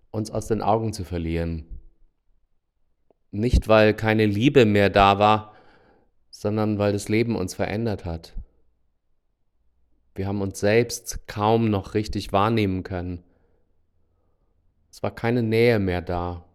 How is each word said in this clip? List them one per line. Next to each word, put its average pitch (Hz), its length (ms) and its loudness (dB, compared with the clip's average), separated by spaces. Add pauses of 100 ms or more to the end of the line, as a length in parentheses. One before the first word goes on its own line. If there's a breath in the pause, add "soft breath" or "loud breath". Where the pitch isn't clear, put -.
uns 110 220 -6
aus 110 160 -6
den 104 140 -2
Augen 110 300 0
zu 98 120 -8
verlieren. 82 640 -4 (1600)
Nicht, 107 380 0
weil 107 260 6
keine 110 320 0
Liebe 117 400 4
mehr 101 240 4
da 98 300 4
war, 107 360 2 (760 soft breath)
sondern 107 480 -2
weil 101 140 0
das 104 160 -6
Leben 113 260 0
uns 92 180 -6
verändert 101 500 -6
hat. 82 300 -10 (1800)
Wir 196 120 -6
haben 196 140 -4
uns - 180 -6
selbst - 680 -2
kaum 113 420 2
noch 98 240 -2
richtig 107 400 -4
wahrnehmen 101 500 0
können. 90 400 -10 (1700)
Es - 140 -14
war 107 80 -6
keine 120 320 -2
Nähe 113 360 4
mehr 90 220 -2
da. 87 420 -6 (120)